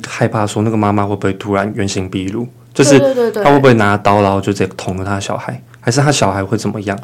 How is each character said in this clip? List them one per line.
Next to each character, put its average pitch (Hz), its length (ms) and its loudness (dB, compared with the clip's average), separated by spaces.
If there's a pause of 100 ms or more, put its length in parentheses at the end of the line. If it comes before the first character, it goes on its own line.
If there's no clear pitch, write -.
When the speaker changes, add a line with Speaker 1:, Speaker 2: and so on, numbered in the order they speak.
Speaker 1:
害 - 180 -2
怕 110 220 -2
说 107 160 -2
那 110 60 0
个 110 80 -2
妈 104 160 2
妈 101 120 0
会 101 80 -4
不 95 120 -6
会 98 80 0
突 98 200 -6
然 101 220 0
原 104 100 -4
形 95 240 -6
毕 95 200 -6
露， 117 180 -6 (260)
就 - 80 2
是 202 100 4
Speaker 2:
对， 277 80 8
对， 269 140 2
对， 240 180 0
对。 208 120 -4
Speaker 1:
她 143 80 6
会 143 80 6
不 135 60 4
会 127 80 8
拿 104 240 2
刀， 101 240 2
然 98 100 4
后 98 80 0
就 101 140 -2
直 95 60 -4
接 95 80 0 (100)
捅 - 180 -8
了 92 80 -6
她 98 160 -4
小 98 160 -6
孩， - 260 -10 (200)
还 120 100 -2
是 - 80 0
她 143 100 2
小 107 220 2
孩 98 100 -2
会 95 160 -2
怎 104 120 -4
么 107 100 -6
样？ 98 240 -4